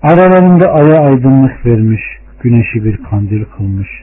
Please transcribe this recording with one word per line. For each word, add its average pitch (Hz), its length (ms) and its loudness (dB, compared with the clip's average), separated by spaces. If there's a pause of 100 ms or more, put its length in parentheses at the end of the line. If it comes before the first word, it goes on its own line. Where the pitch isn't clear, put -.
Aralarında 180 680 2
aya 156 280 2
aydınlık 135 680 0
vermiş, 110 360 0 (400)
güneşi 117 420 -2
bir 107 120 -4
kandil 104 480 -6 (120)
kılmış. 98 320 -8 (140)